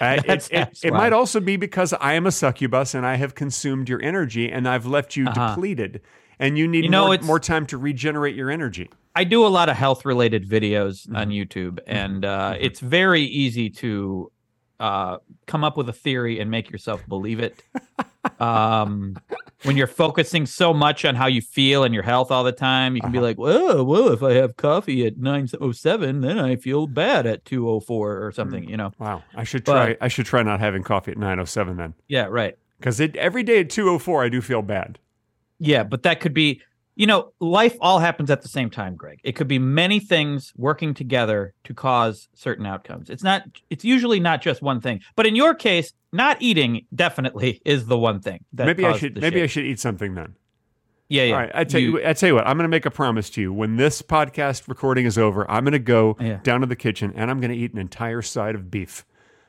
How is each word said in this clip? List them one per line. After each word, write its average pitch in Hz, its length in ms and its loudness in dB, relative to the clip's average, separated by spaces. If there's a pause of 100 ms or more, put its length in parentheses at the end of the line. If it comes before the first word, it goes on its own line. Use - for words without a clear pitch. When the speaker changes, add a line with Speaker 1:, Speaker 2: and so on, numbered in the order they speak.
Speaker 1:
Uh, 131 180 2
it, 139 80 -2
Speaker 2:
That's, 180 220 0
Speaker 1:
it, - 40 -14
Speaker 2:
that's 165 320 -2
Speaker 1:
it 165 80 2
Speaker 2:
why. - 60 2
Speaker 1:
might 226 140 4
also 226 280 2
be 196 160 0
because 185 380 -2
I 143 180 0
am 170 140 2
a 185 60 2
succubus 131 640 0
and 127 100 -2
I 127 120 0
have 131 180 -4
consumed 135 540 -4
your 127 140 -4
energy 123 500 -2
and 127 160 -2
I've 123 180 0
left 139 300 -2
you 135 100 0
Speaker 2:
Uh-huh. 120 220 0
Speaker 1:
depleted. 123 520 -4 (380)
And 147 200 0
you 156 100 2
need 165 160 2
Speaker 2:
You 165 60 2
know, 190 160 4
Speaker 1:
more, 190 80 4
Speaker 2:
it's 165 120 -2
Speaker 1:
more 160 140 4
time 156 260 -2
to 135 120 -8
regenerate 143 580 -4
your 131 140 -6
energy. 120 400 -6 (240)
Speaker 2:
I 180 100 4
do 220 220 6
a - 20 6
lot 175 200 4
of 131 80 2
health-related 120 720 2
videos 104 640 0
on 107 140 -2
Speaker 1:
Mm-hmm. - 20 -4
Speaker 2:
YouTube, 95 500 -6
Speaker 1:
Mm-hmm. - 160 -6
Speaker 2:
and, 98 280 -4
uh, 98 300 -2
Speaker 1:
Mm-hmm. 131 100 -6
Speaker 2:
it's 127 160 -2
very 170 420 2
easy 120 480 -2
to, 98 640 -6 (480)
uh, 98 380 -4 (280)
come 151 180 -2
up 151 120 -2
with 131 140 -4
a - 20 -8
theory 120 480 -4
and 104 100 -4
make 113 200 -4
yourself 104 380 -8
believe 104 320 -6
it. - 220 -8 (120)
Speaker 1:
<laughs> - 280 -10 (360)
Speaker 2:
Um, 107 800 0 (480)
when 139 120 2
you're 135 120 4
focusing 156 580 0
so 170 260 2
much 147 320 2
on 120 120 2
how 127 100 2
you 127 140 2
feel 135 440 4
and 117 80 2
your 107 120 -2
health 127 260 2
all 127 140 2
the 123 80 0
time, 131 420 0
you 120 80 -4
can 123 100 -4
be 127 60 0
Speaker 1:
Uh-huh. 123 80 2
Speaker 2:
like, 113 120 -2
"Well, 185 460 2
well, 196 240 4
if 123 140 0
I 131 120 4
have 127 220 4
coffee 147 500 0
at 107 120 -4
nine 135 300 -2 (120)
oh 127 120 -2
seven, 147 480 -2
then 151 180 -2
I 127 180 0
feel 139 300 -2
bad 151 400 0
at 110 180 -4
two 120 240 -4
oh 110 120 0
four 104 440 -4
or 104 80 -8
something," 92 320 -8
Speaker 1:
Mm. - 60 -14
Speaker 2:
you 107 60 -8
know? 101 220 -6
Speaker 1:
Wow. 104 240 -8 (120)
I 117 100 -10
should 127 200 -6
Speaker 2:
But 143 80 2
Speaker 1:
try, 117 280 4
I 123 80 0
should 120 180 -4
try 123 160 2
not 104 180 0
having 98 220 0
coffee 98 300 -4
at - 60 -10
nine 95 220 -2
oh 90 40 -4
seven 90 320 -4
then. 82 180 -10 (140)
Speaker 2:
Yeah, 127 220 0
right. 107 260 -2 (240)
Speaker 1:
'Cause 120 200 -2
it, 156 160 0
every 202 260 -2
day 220 180 4
at 160 100 -2
two 208 180 0
oh 175 100 2
four, 151 260 0
I 120 40 2
do 123 120 0
feel 113 220 -2
bad. 98 360 -6 (640)
Speaker 2:
Yeah, 143 200 4
but 110 180 -6
that 170 180 2
could 156 140 -4
be, 147 260 2 (360)
you 208 100 2
know, 202 340 2
life 208 400 4
all 180 200 6
happens 160 300 0
at 139 120 2
the 131 60 -18
same 127 200 -4
time, 95 280 -10
Greg. 76 260 -20
It 131 100 -6
could 147 160 -4
be 135 100 2
many 165 420 2
things 147 560 -2
working 147 360 -2
together 113 600 -2 (100)
to - 80 -14
cause 117 640 -2
certain 107 320 -8
outcomes. - 440 -12
It's - 120 -14
not, 190 220 0 (260)
it's 160 140 -10
usually 233 360 2
not 165 220 2
just 143 180 -2
one 135 200 -2
thing. 117 200 -4 (160)
But 220 100 4
in 214 100 2
your 311 180 6
case, 175 380 -2 (200)
not 254 280 2
eating 147 540 0
definitely 123 680 -2
<laughs> - 20 -12
is 135 220 0
the 123 120 2
one 110 220 0
thing 95 240 -10 (100)
that 123 120 -2
Speaker 1:
Maybe 175 180 2
I 170 60 4
Speaker 2:
caused 110 100 0
Speaker 1:
should, 139 140 -6
Speaker 2:
the 107 60 -8
Speaker 1:
maybe 170 200 0
I 170 40 2
Speaker 2:
shit. 139 80 0
Speaker 1:
should 147 140 -4
eat 131 140 -6
something 101 360 -4
then. 82 180 -12 (760)
Speaker 2:
Yeah, 139 160 4
yeah. 113 100 4
Speaker 1:
All 135 60 0
right, 117 140 -4
I 165 100 0
tell 143 160 0
you, 117 200 2
Speaker 2:
You - 80 -2
Speaker 1:
I 160 60 2
tell 185 140 2
you 156 60 6
what, 113 120 4
I'm 139 100 2
gonna 165 120 0
make 165 180 0
a 139 40 -2
promise 113 400 -2
to - 100 -6
you. 95 120 -2
When 110 240 -2
this 143 260 2
podcast 143 640 -2
recording 131 400 0
is 104 120 0
over, 104 320 2
I'm 107 140 0
gonna 143 140 2
go 113 400 4
Speaker 2:
Yeah. 113 240 -4
Speaker 1:
down 123 200 2
to 131 40 0
the 123 100 -4
kitchen 107 380 -2
and 113 160 -4
I'm 135 100 -2
gonna 123 140 -2
eat 117 180 -4
an 113 60 -8
entire 113 440 -6
side 110 320 -4
of 92 160 -10
beef. - 340 -10 (440)